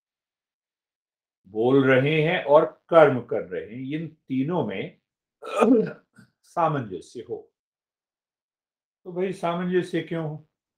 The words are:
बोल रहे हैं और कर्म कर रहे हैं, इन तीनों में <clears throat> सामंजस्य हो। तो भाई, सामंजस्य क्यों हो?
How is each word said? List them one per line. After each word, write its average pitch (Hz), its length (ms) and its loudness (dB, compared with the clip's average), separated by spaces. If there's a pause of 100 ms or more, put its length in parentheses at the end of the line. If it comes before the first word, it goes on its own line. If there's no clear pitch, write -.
(1500)
बोल 127 440 2
रहे 143 300 2
हैं 165 220 -2
और 156 220 6 (240)
कर्म 143 320 6
कर 117 220 -6
रहे 87 320 -10
हैं, 135 240 -8
इन 165 80 -10
तीनों 135 600 -4
में 104 300 -10 (460)
<clears throat> 214 600 0 (400)
सामंजस्य 127 880 -6
हो। - 220 -14 (1500)
तो 185 80 -16
भाई, 180 220 -4
सामंजस्य 175 680 -2
क्यों 160 280 -6
हो? 156 180 -14 (300)